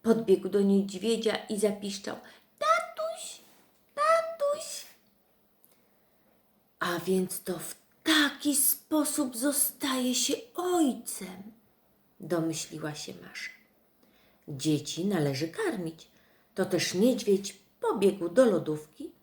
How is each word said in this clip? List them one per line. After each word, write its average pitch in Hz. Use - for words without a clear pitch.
Podbiegł 196
do 202
niedźwiedzia 202
i 214
zapiszczał: 202
"Tatuś, 659
tatuś". 640
"A 165
więc 185
to 175
w -
taki 294
sposób 294
zostaje 262
się -
ojcem", 339
domyśliła 160
się -
Masza. -
"Dzieci 151
należy 151
karmić". 208
To 190
też 180
niedźwiedź 202
pobiegł 196
do 254
lodówki. 156